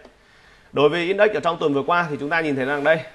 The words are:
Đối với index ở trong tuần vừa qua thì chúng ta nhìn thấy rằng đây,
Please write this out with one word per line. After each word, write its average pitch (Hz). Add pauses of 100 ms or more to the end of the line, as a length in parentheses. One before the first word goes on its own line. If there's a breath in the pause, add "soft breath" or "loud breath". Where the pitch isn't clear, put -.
(720 soft breath)
Đối 143
với 170
index 175
ở 147
trong 170
tuần 151
vừa 139
qua 170
thì 143
chúng 143
ta 165
nhìn 151
thấy 139
rằng 143
đây, 160 (140)